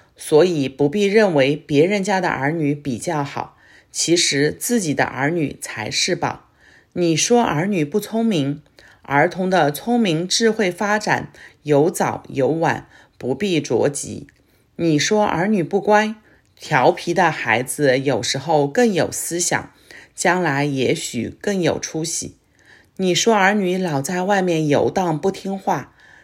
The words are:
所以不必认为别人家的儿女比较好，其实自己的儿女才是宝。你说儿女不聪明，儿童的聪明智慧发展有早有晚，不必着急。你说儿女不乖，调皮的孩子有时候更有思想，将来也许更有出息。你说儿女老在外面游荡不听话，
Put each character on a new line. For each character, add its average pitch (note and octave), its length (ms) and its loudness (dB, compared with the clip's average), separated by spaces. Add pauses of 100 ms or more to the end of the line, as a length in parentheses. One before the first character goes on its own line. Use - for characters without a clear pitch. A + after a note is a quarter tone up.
(180)
所 D#3 260 4
以 D#3 240 2
不 C#3+ 220 0
必 G3+ 160 0
认 G3 300 4
为 C#3 200 4
别 D3+ 300 2
人 G3 180 0
家 F#3+ 160 0
的 F3+ 100 -2
儿 C3+ 200 -2
女 D3+ 240 0
比 C#3+ 240 -6
较 D3+ 260 -4
好， - 340 -10 (340)
其 - 260 0
实 C#3+ 340 0
自 A#3+ 300 -2
己 D3 140 -2
的 C3+ 100 0
儿 C3 240 -2
女 E3 320 -4
才 - 300 -8
是 - 240 -2
宝。 - 340 -6 (440)
你 E3+ 220 0
说 A#3 280 4
儿 D#3+ 240 0
女 F3 180 0
不 G3+ 140 -2
聪 A3+ 260 -4
明， D3+ 380 -2 (400)
儿 D3 260 2
童 F#3 180 -4
的 E3 240 4
聪 A#3+ 280 -2
明 F3 280 0
智 A3 220 2
慧 G#3+ 220 0
发 G#3 260 -2
展 F3 340 -2 (300)
有 D3+ 300 4
早 C#3+ 380 -4
有 C3 180 0
晚， D#3 400 0 (320)
不 B2+ 160 -4
必 F3 260 -2
着 A2 260 0
急。 - 380 -8 (520)
你 D#3+ 200 2
说 G#3 260 2
儿 E3+ 220 0
女 G#3 160 2
不 F#3+ 180 0
乖， G#3+ 360 2 (400)
调 C#3 360 2
皮 - 220 -2
的 F3 180 2
孩 A#2+ 320 -2
子 C3+ 360 0
有 C3 220 -2
时 - 160 -4
候 C#3+ 300 0
更 A#3 240 2
有 D#3 200 -2
思 - 280 -8
想， - 320 -4 (420)
将 F#3 280 0
来 C#3+ 240 0
也 C3 280 0
许 - 360 -6 (120)
更 G3 200 -2
有 C#3 180 0
出 D#3 240 -8
息。 - 320 -8 (600)
你 F#3 180 2
说 A3+ 180 4
儿 G3+ 200 4
女 F#3+ 240 0
老 D#3+ 240 -2
在 F3+ 220 -4
外 G3 180 2
面 D#3+ 260 0
游 A#2+ 220 2
荡 F3 280 -2
不 F#3+ 140 -2
听 G3 260 -8
话， F3 380 -4 (280)